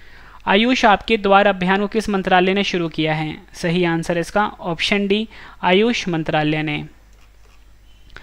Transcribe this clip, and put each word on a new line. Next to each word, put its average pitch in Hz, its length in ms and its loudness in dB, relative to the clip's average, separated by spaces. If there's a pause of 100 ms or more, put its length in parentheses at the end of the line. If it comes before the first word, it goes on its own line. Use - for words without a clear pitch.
(480)
आयुष 226 380 2
आपके 214 320 4
द्वार 202 300 4
अभियान 190 320 0
को 208 80 -2
किस 214 220 -4
मंत्रालय 190 440 2
ने 202 100 0
शुरू 175 260 -4
किया 156 240 -2
है? 156 240 -6 (160)
सही 175 300 -2
आंसर 165 340 -2
इसका 208 280 0 (140)
ऑप्शन 202 480 -2
डी, 214 200 0 (360)
आयुष 202 440 0
मंत्रालय 156 560 -2
ने। 151 220 -8 (1400)